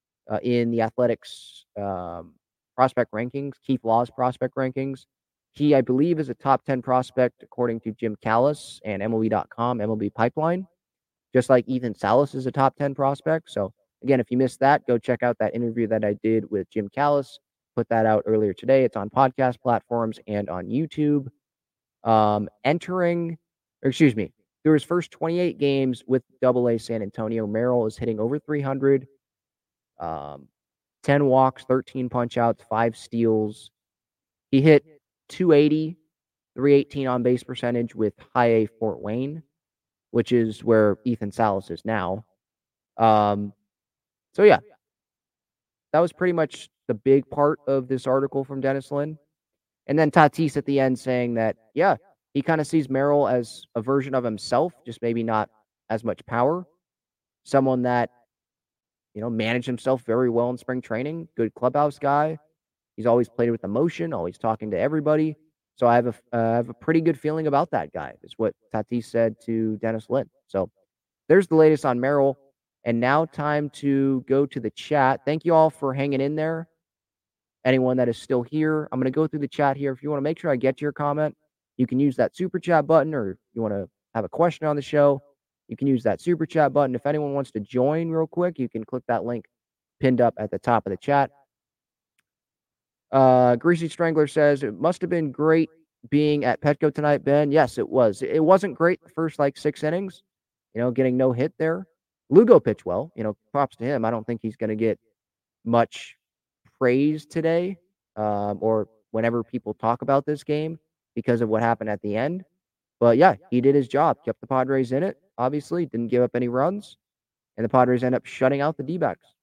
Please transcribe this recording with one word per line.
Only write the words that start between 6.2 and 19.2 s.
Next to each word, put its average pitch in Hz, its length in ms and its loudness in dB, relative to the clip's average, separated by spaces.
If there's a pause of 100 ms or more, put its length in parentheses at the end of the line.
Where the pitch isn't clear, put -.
a 120 40 -6
top 135 300 0
ten 131 180 -2
prospect, 127 640 -2
according 117 380 -4
to 113 100 -8
Jim 107 300 -6
Callis 123 640 0
and 98 180 -6
M 113 100 -4
L 110 60 0
B 110 100 0
dot 107 200 -2
com, 117 320 -4
M 107 80 -4
L 113 60 -4
B 104 140 -4
Pipeline, 160 560 -2 (680)
just 127 160 2
like 127 180 4
Ethan 123 260 -4
Salas 120 400 0
is 131 140 -6
a 123 40 -8
top 135 240 0
ten 139 200 -6
prospect. 143 560 -4
So, 98 220 -6 (300)
again, 127 160 2
if 117 120 -4
you 123 60 -2
missed 127 240 -2
that, 135 260 2
go 120 100 2
check 120 260 -4
out 120 160 0
that 110 140 -2
interview 117 340 -4
that 107 180 -2
I 104 80 0 (100)
did 110 260 0
with 98 200 -4
Jim 101 200 -6
Callis. 143 500 -2 (360)
Put 117 140 -2
that 113 160 2
out 107 200 2
earlier 107 280 0
today. 131 300 0
It's 117 140 -2
on 101 120 -8
podcast 127 520 0